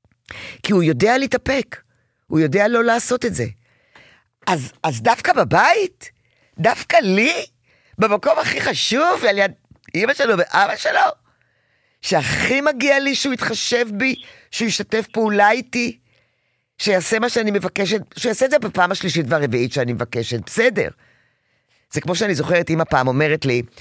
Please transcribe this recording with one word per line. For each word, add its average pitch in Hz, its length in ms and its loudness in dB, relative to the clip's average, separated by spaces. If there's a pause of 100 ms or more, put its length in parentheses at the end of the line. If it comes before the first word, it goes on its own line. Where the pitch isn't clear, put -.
(640)
כי 202 100 0
הוא 180 100 4
יודע 170 340 2
להתאפק, 269 640 -4 (460)
הוא 156 120 0
יודע 170 280 2
לא 233 160 2
לעשות 240 420 0
את 202 100 -2
זה. 123 100 -4 (1000)
אז, 147 240 -2 (120)
אז 127 180 -4
דווקא 247 320 2
בבית? 262 800 2 (480)
דווקא 220 380 2
לי? 233 480 2 (520)
במקום 214 420 2
הכי - 220 -2
חשוב, 294 680 0
על 202 80 0
יד 196 140 0 (440)
אמא 226 180 0
שלו 240 240 0
ואבא 196 380 0
שלו? - 240 -2 (1000)
שהכי 190 600 0
מגיע 277 380 2
לי 277 160 0
שהוא 277 180 -2
יתחשב 233 600 -2
בי, 254 220 -2 (360)
שהוא 226 160 -2
ישתף 208 440 -4
פעולה 208 400 2
איתי, 240 480 -4 (800)
שיעשה 202 420 0
מה 240 100 0
שאני 220 220 0
מבקשת, 202 500 -2 (160)
שיעשה 247 280 0
את 262 60 0
זה 294 80 6
בפעם 185 320 -2
השלישית 165 380 -2
והרביעית 127 440 0
שאני 123 200 -2
מבקשת, 117 520 -6
בסדר. 220 420 0 (1040)
זה 151 100 -6
כמו 175 140 -4
שאני 202 200 0
זוכרת, 156 340 0
אמא 165 140 0
פעם 131 240 0
אומרת 147 380 0
לי, 120 160 0 (200)